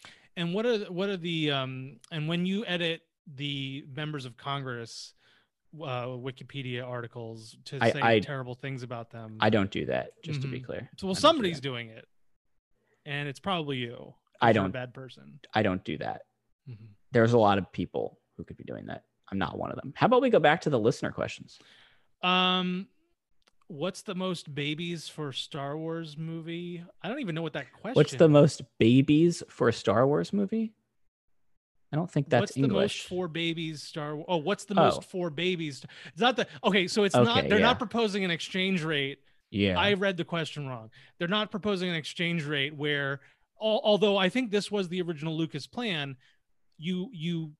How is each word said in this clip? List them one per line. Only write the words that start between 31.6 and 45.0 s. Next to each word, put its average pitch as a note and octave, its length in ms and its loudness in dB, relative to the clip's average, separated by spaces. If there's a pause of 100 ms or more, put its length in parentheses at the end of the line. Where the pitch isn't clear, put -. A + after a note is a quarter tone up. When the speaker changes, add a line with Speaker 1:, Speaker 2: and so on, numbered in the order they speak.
Speaker 2:
I - 20 0
don't E3+ 140 -2
think C#3+ 200 0
that's C3 120 6
Speaker 1:
What's G3+ 140 -2
the C3 60 0
most C#3 100 4
Speaker 2:
English. - 360 0
Speaker 1:
for F3+ 200 -4
babies D#3+ 560 -4
Star D3+ 320 -8
Wa-, D3+ 120 -8
oh, F3+ 100 0
what's E3 280 -2
the - 80 -6
Speaker 2:
Oh. E3+ 120 8
Speaker 1:
most E2+ 180 2
for F3+ 260 -4
babies? D#3+ 560 -4 (220)
It's D#3+ 140 -6
not A#3+ 140 4
the, B3 120 -2 (160)
okay, F#3+ 240 4
so G#3+ 160 2
it's G3 100 2
not, A3 260 6
Speaker 2:
Okay, - 100 2
Speaker 1:
they're G#3 100 6
not A#3 160 6
Speaker 2:
yeah. B3+ 100 -4
Speaker 1:
proposing G#3 400 0
an F3 60 0
exchange F#3 520 -2
rate. C#3+ 360 -2 (320)
Speaker 2:
Yeah. G2+ 260 4
Speaker 1:
I G3+ 160 4
read G3 240 0
the E3+ 80 -4
question D3+ 420 -6
wrong. A2+ 220 -12 (300)
They're F3 80 -2
not G#3+ 240 0
proposing F#3 380 -2
an E3+ 60 -2
exchange E3+ 500 -2
rate D3 300 -2
where, C#3+ 460 -2 (400)
al-, A3 220 0
although G3+ 340 4
I F#3+ 120 4
think B3 200 -2
this G3 220 -2
was G3 180 -2
the F3+ 140 -2